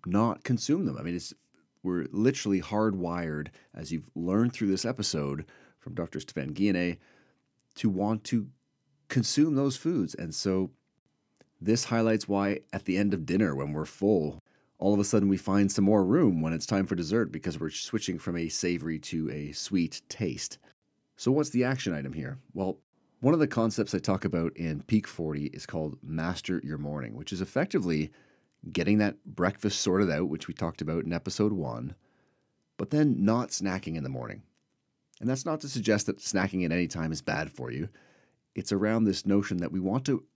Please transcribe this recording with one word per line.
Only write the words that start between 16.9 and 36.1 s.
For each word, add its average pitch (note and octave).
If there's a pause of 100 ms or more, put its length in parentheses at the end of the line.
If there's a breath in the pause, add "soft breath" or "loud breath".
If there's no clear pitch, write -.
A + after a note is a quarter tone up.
dessert F2
because -
we're D#2+
switching -
from F2
a E2
savory E2
to D#2
a D2
sweet -
taste. - (580 soft breath)
So -
what's D3
the B2
action B2+
item C2+
here? D2 (140)
Well, F#2 (420)
one C3
of E3+
the D3+
concepts A2+
I F#2
talk F#2+
about E2+
in D#2+
Peak G#2+
forty D2+
is -
called D#2
Master E2
Your D2+
Morning, C#2+
which D2
is F2+
effectively F#2 (600 soft breath)
getting G#2
that G#2
breakfast G2
sorted F#2+
out, D#2
which D2+
we E2+
talked -
about D#2
in D#2+
episode G#2
one, C2 (840)
but D3
then D3
not A2+
snacking F#2
in D#2
the C2+
morning. B1 (800)
And A#2
that's C3
not D#3+
to D3
suggest A2
that F#2+